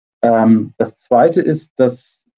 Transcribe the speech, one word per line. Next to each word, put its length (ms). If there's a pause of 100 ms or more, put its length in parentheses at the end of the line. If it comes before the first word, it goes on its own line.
(220)
Ähm, 560
das 220
Zweite 420
ist, 360
dass, 460 (140)